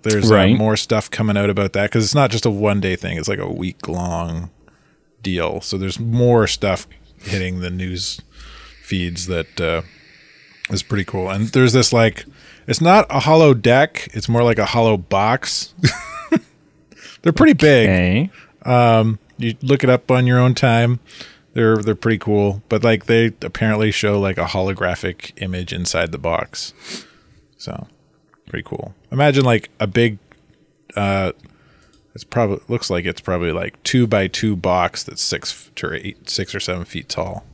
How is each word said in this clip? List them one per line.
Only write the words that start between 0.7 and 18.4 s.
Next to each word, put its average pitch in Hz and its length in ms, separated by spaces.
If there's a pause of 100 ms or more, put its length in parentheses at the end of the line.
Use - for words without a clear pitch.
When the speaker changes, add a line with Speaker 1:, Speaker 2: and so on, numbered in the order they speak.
Speaker 1:
stuff - 340
coming 107 260
out 101 120
about 98 240
that 101 180
'cause 113 120
it's 107 120
not 135 160
just 110 140
a 120 60
one-day 101 440
thing. 90 220
It's, 78 100
like, 101 120
a 90 120
week-long 85 1000 (720)
deal. 85 380
So - 160
there's 95 220
more 117 480
stuff - 400 (360)
hitting 92 360
the 90 100
news 90 520 (600)
feeds 90 460
that, 85 320
uh, 82 220 (880)
is 98 120
pretty 101 200
cool. 92 260
And 101 200
there's 120 240
this, 127 180
like, 113 340 (420)
it's 127 120
not 180 300
a 139 120
hollow 156 320
deck. 123 600
It's 110 160
more 120 140
like 113 160
a 104 80
hollow 113 300
box. 98 840
<laughs> - 1400
They're 165 120
pretty 311 200
big. 135 360
Speaker 2:
Okay. 95 400 (340)